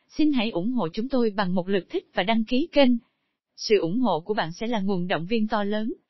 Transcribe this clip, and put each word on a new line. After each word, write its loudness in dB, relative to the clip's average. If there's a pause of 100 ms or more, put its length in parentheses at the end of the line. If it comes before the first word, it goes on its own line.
xin 2
hãy 2
ủng -2
hộ -2
chúng -6
tôi 0
bằng 0
một -2
lượt -2
thích -6
và 0
đăng 0
ký 0
kênh. 6 (640)
Sự 2
ủng -2
hộ 0
của -6
bạn -2
sẽ -8
là -2
nguồn -2
động -2
viên 0
to -2
lớn, -4 (180)